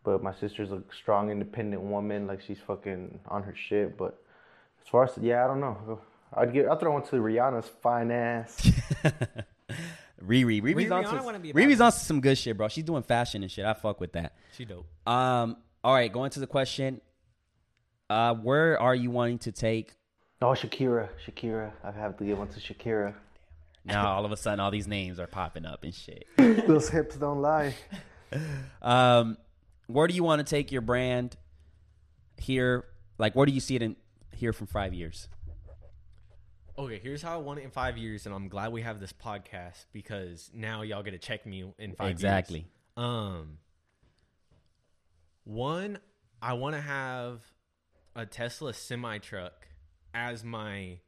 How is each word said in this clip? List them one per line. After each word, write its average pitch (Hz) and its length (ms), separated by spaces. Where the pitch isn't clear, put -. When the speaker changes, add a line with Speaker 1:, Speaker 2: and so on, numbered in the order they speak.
Speaker 1:
but 98 200
my 95 120
sister's 101 380
a 95 100
strong, 107 340
independent 101 520
woman. 104 440
Like, 98 140
she's 101 260
fucking 92 640
on 101 160
her 98 100
shit. - 420
But - 240
as - 60
far 123 160
as, 127 160
yeah, 120 240
I - 20
don't 135 140
know. 110 400
I'd 120 180
give, 135 160
I'd 160 120
throw 165 120
one 143 120
to - 120
Rihanna's 117 520
fine 120 280
ass. 117 580
Speaker 2:
<laughs> 151 60
Riri, 113 380
Riri's 165 240
Speaker 3:
Riri, 175 60
Speaker 2:
on 190 140
Speaker 3:
I 233 120
Speaker 2:
to, 262 60
Speaker 3:
wanna 220 140
be 165 120
a 131 40
Speaker 2:
Riri's 254 240
Speaker 3:
model. 240 80
Speaker 2:
on 226 60
to - 60
some 147 220
good 135 160
shit, 110 200
bro. 107 120
She's 160 160
doing 170 180
fashion 117 400
and 95 80
shit. 98 140
I 110 100
fuck 104 260
with 87 140
that. 82 200
Speaker 3:
She 127 100
dope. 87 200
Speaker 2:
Um, 120 500
all 131 120
right, 117 180
going 127 200
to 143 80
the 131 60
question. 135 540
Uh, 117 240
where 143 460
are 127 140
you 123 140
wanting 120 300
to 113 140
take 113 400
Speaker 1:
Oh, 123 60
Shakira, 120 600
Shakira. 110 460
I 101 80
have 104 260
to 104 60
give 101 140
one 101 100
to - 120
Shakira. 104 540
Speaker 2:
Now 101 280
all 101 140
of 104 60
a 104 40
sudden, 104 240
all 98 120
these 101 160
names 92 320
are 85 80
popping 87 360
up 78 200
and 85 100
shit. - 360
Speaker 1:
<laughs> - 60
Those 220 540
hips 151 260
don't 143 240
lie. 147 340
Speaker 2:
Um, 123 560
where 151 140
do 180 80
you 180 100
wanna 151 200
take 143 280
your 127 100
brand 123 540
here? 127 460
Like, 107 160
where 139 120
do 139 60
you 135 80
see 131 160
it 117 60
in 110 140
here 113 200
from 101 140
five 95 280
years? 82 340
Speaker 3:
Okay, 120 240
here's 139 180
how 165 140
I - 40
want 143 220
it 127 40
in 127 60
five 127 280
years, 110 260
and 101 100
I'm 98 140
glad 101 240
we 117 100
have 110 180
this 95 120
podcast 92 800
because 95 600
now 110 280
y'all 104 200
get 101 80
to 90 80
check - 260
me 95 340
in 98 140
five 98 160
years. 95 40
Speaker 2:
Exactly. 90 540
Speaker 3:
Um, 98 640
one, 156 540
I 123 140
wanna 143 260
have 127 600
a 113 120
Tesla 123 460
semi 120 460
truck 92 480
as 117 300
my 101 640